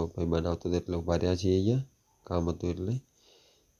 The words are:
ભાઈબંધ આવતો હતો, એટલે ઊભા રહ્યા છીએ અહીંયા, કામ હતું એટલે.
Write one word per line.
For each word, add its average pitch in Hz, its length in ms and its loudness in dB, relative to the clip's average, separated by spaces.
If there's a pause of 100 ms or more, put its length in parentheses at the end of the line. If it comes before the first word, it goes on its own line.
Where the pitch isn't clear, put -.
ભાઈબંધ 82 400 0
આવતો 87 220 -2
હતો, 87 80 0
એટલે 87 200 -4
ઊભા 85 200 0
રહ્યા 90 200 2
છીએ 92 180 2
અહીંયા, 113 300 2 (420)
કામ 85 240 0
હતું 87 200 -2
એટલે. 90 240 -2 (840)